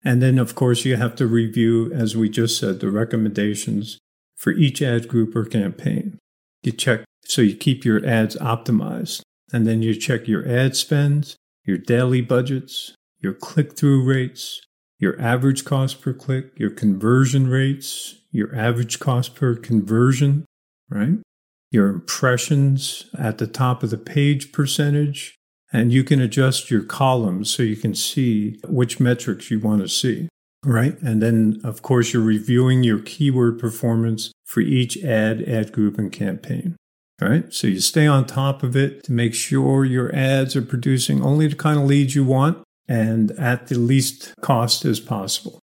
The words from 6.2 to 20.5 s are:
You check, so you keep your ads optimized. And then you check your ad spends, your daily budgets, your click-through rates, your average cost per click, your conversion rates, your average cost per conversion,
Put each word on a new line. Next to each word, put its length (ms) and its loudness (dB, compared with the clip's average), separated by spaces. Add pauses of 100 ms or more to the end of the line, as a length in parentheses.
You 100 -2
check, 320 -2 (200)
so 180 0
you 120 4
keep 300 -2
your 220 2
ads 300 0
optimized. 840 -4 (300)
And 140 0
then 160 0
you 120 0
check 340 -4
your 200 -2
ad 280 0
spends, 600 0 (280)
your 140 -2
daily 420 2
budgets, 760 -4 (260)
your 140 -4
click-through 720 0
rates, 560 -4 (380)
your 220 -2
average 440 0
cost 360 -2
per 120 -4
click, 440 -6
your 140 -2
conversion 800 2
rates, 640 -4 (160)
your 240 -4
average 460 -2
cost 340 -2
per 220 0
conversion, 880 2 (440)